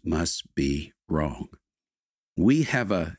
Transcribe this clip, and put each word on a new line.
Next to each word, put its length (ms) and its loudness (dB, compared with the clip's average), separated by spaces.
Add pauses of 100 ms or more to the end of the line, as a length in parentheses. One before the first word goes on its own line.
must 500 -2
be 380 -2 (160)
wrong. 400 -2 (880)
We 260 6
have 300 -2
a 260 -2